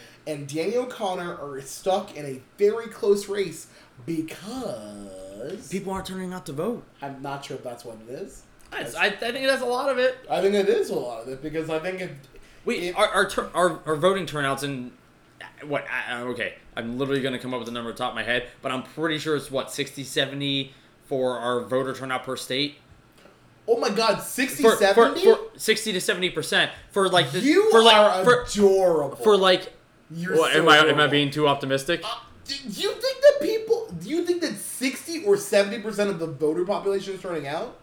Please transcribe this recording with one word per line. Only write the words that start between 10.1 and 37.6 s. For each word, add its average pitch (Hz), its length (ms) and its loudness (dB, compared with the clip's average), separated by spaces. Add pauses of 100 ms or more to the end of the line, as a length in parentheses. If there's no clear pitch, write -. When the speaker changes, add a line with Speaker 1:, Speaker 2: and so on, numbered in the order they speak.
Speaker 1:
I 165 100 0
think 196 140 2
it 196 140 2
is 262 220 0
a 196 40 -4
lot 120 280 -6
of 123 60 -12
it 131 140 -10
because 156 280 -6
I 160 80 -2
think 185 220 -6
if 170 100 -8 (540)
Speaker 2:
Wait, 131 180 -2
Speaker 1:
if 175 140 -6
Speaker 2:
our, 208 120 4
our, 190 200 2
tur-, - 260 -6
our, 165 320 2
our 156 80 -2
voting 180 320 0
turnouts 139 380 -2
in, 127 260 -8 (720)
what, 143 260 -4
I, 120 260 -6
I, 120 60 -8
okay, 113 320 -6 (200)
I'm 117 240 -6
literally 135 240 -2
gonna 127 160 -4
come 127 160 -8
up 123 60 -6
with 110 60 -10
the 117 60 -8
number 117 180 -8
off 107 60 -12
the 127 60 -8
top 123 100 -2
of 110 40 -14
my 110 80 -4
head, 120 240 -2 (140)
but 131 100 -4
I'm 127 100 -4
pretty 156 360 -4
sure 151 180 -2
it's, 135 160 -8
what, 131 180 -4
sixty, 143 320 -6
seventy 139 720 -4 (320)
for 127 340 -2
our 120 220 0
voter 127 340 -2
turnout 127 300 -6
per 131 120 -6
state? 143 400 -4 (920)
Speaker 1:
Oh 226 100 4
my 277 120 0
God, 208 300 0
sixty, - 440 -4
Speaker 2:
For, 220 80 8
for, 180 60 2
Speaker 1:
seventy? 233 460 6
Speaker 2:
for 453 140 8 (180)
sixty 220 360 -2
to 180 80 -2
seventy 180 300 -2
percent 160 420 0 (180)
for, 196 180 0
like, 175 220 4
the, 165 100 -4
Speaker 1:
You 359 300 6
Speaker 2:
for, 226 120 10
like, 226 140 10
Speaker 1:
are 196 280 6
Speaker 2:
for, 240 180 6
Speaker 1:
adorable. 185 720 4
Speaker 2:
for, 202 200 6
like, 185 360 4 (380)
Speaker 1:
You're 165 260 -4
Speaker 2:
what, 151 160 4
Speaker 1:
so 151 60 4
Speaker 2:
am 160 100 6
I, 151 100 12
am 156 60 8
I 156 40 6
Speaker 1:
adorable. 147 220 4
Speaker 2:
being 143 200 2
too 151 160 2
optimistic? 135 580 0
Speaker 1:
Uh, 226 140 -8 (260)
do 277 100 -10 (100)
you 262 300 -4
think 523 280 -4
that 571 180 8
people, 440 600 -2
do 180 100 -12
you 339 160 -2
think 349 160 -2
that 254 140 -2
sixty - 680 -6
or 202 120 6
seventy 202 440 0
percent 208 300 -2
of 180 80 -6
the 165 80 -4
voter 156 380 -2
population 196 500 -4
is 180 80 -12
turning 165 240 -6
out? 185 360 -8